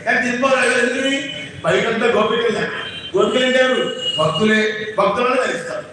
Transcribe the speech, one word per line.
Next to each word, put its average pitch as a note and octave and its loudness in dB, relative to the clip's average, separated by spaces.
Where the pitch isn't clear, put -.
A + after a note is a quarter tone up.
కానీ A#3+ 0
తిరుప్పావళి B3+ 0
అలా B3+ 2
ఎందుకని? C4+ 0
బయటంతా G#3+ 0
గోపికలు A3 2
లేకుండా. - -6
గోపికలు A3 2
అంటే B3+ 4
ఎవరు? B3+ 4
భక్తులే. G#3+ 2
భక్తులను A#3+ 2
ధరిస్తారు. - -2